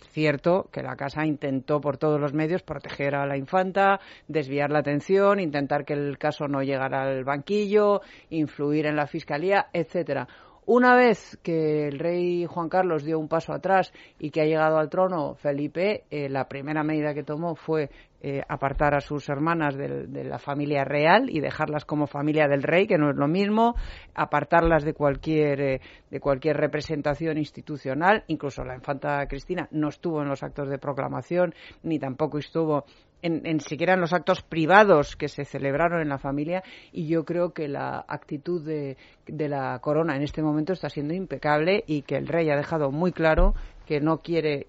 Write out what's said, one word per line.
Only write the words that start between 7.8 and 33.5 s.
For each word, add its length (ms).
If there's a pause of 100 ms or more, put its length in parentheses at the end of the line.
influir 560
en 100
la 120
fiscalía, 680
etcétera. 540 (440)
Una 240
vez 460
que 460
el 100
rey 480
Juan 240
Carlos 340
dio 140
un 100
paso 260
atrás 380 (280)
y 100
que 120
ha 40
llegado 320
al 100
trono 460
Felipe, 800
eh, 180
la 180
primera 360
medida 320
que 80
tomó 320
fue, 340 (320)
eh, 260
apartar 460
a 80
sus 280
hermanas 460
del, 380
de 120
la 120
familia 460
real 480
y 80
dejarlas 460
como 200
familia 420
del 140
rey, 240
que 140
no 100
es 60
lo 120
mismo, 460 (400)
apartarlas 720
de 100
cualquier, 680
eh, 200 (300)
de 80
cualquier 380
representación 840
institucional. 880
Incluso 360
la 120
infanta 520
Cristina 440
no 160
estuvo 340
en 80
los 140
actos 260
de 80
proclamación, 800 (260)
ni 160
tampoco 400
estuvo 480 (360)
en, 240
en 140